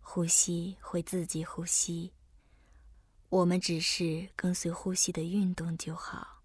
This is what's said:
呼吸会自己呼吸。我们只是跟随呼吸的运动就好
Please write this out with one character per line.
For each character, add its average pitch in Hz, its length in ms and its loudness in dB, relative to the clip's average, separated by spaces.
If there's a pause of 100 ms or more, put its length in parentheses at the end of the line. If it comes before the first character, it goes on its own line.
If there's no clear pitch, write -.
呼 - 240 -2
吸 170 560 2
会 - 220 -2
自 170 240 -2
己 160 180 -2
呼 170 220 -8
吸。 170 460 0 (1160)
我 185 160 6
们 180 160 4
只 170 200 0
是 170 560 0
跟 180 180 0
随 - 160 -2
呼 180 240 -2
吸 - 160 2
的 165 140 -2
运 185 320 2
动 165 200 -4
就 165 160 -6
好 - 520 -10